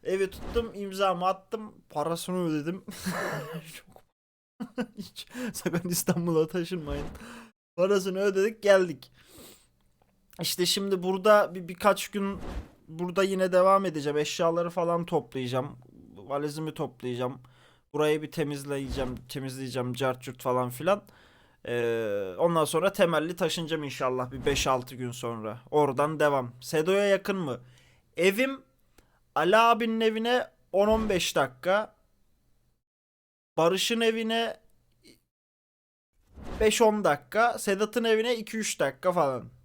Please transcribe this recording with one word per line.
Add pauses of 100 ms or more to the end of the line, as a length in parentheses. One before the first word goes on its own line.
Evi
tuttum,
imzamı
attım, (160)
parasını
ödedim.
<laughs>
Çok (840)
<laughs>
hiç (260)
sakın
İstanbul'a
taşınmayın. (680)
Parasını
ödedik,
geldik. (1300)
İşte
şimdi
burada
bir,
birkaç
gün (500)
burada
yine
devam
edeceğim.
Eşyaları
falan
toplayacağım. (380)
Valizimi
toplayacağım. (540)
Burayı
bir
temizleyeceğim, (120)
temizleyeceğim,
cart
curt
falan
filan. (680)
Ee,
ondan
sonra
temelli
taşınacağım
inşallah
bir
beş
altı
gün
sonra. (120)
Oradan
devam.
Sedo'ya
yakın
mı? (560)
Evim (720)
Ali
abinin
evine (260)
on
on
beş
dakika. (1600)
Barış'ın
evine (2000)
beş
on
dakika.
Sedat'ın
evine
iki
üç
dakika
falan. (140)